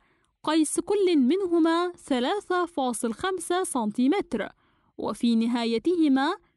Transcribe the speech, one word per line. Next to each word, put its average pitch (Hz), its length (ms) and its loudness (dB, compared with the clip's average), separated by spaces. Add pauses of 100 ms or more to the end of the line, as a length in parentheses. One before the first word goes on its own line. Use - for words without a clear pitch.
(420)
قيس 311 380 0
كل 370 360 2
منهما 339 800 2
ثلاثة 349 680 -2
فاصل 247 460 -4
خمسة 370 520 -2
سنتيمتر، 247 840 -2 (500)
وفي 233 380 0
نهايتهما 262 1000 0 (200)